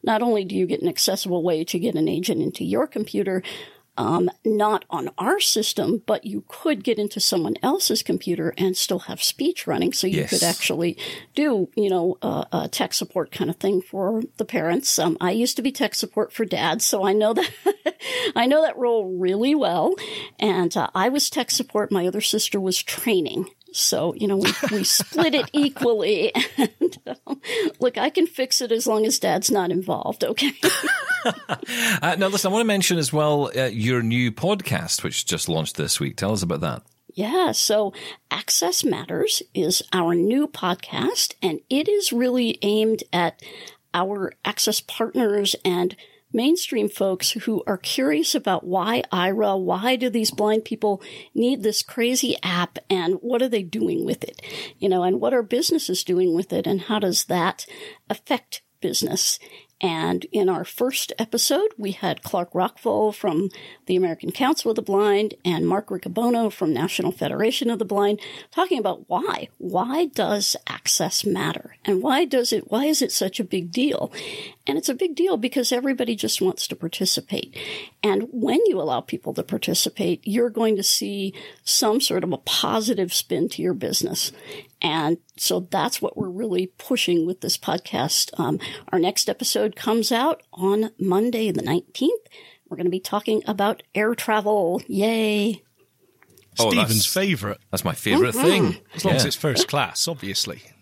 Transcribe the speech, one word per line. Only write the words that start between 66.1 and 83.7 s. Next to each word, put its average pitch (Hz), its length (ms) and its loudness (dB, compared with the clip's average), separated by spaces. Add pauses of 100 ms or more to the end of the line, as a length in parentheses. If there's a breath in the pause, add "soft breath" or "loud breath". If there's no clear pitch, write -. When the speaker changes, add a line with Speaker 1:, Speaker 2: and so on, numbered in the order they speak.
Speaker 1:
from 156 220 0
National 156 380 0
Federation 202 580 0
of 226 80 0
the 220 80 -2
Blind 202 340 2 (300 loud breath)
talking 349 300 0
about 196 280 0
why. - 420 -2 (100)
Why 240 480 0
does 208 480 0 (100)
access - 640 0
matter? 185 480 -2 (100)
And 190 160 2
why 285 240 4
does 254 260 2
it, 214 200 -2
why 254 140 2
is 302 180 2
it - 80 -2
such - 280 -2
a 220 40 0
big 180 280 -4
deal? - 400 0 (540 loud breath)
And - 140 0
it's - 100 -2
a 254 60 0
big 339 200 -2
deal 349 220 2
because 240 340 0
everybody 247 440 0
just - 260 -2
wants 185 280 0
to 180 60 -6
participate. - 800 -4 (460 loud breath)
And 208 300 2
when 254 340 2
you 302 160 2
allow 131 200 0
people - 340 -8
to 165 80 -4
participate, - 800 -2
you're 233 260 2
going 220 280 2
to 190 60 -4
see 196 520 -2 (280 loud breath)
some 226 380 2
sort 180 220 0
of 175 100 -2
a 131 40 -4
positive 208 760 0
spin - 360 0
to - 120 -8
your 175 140 0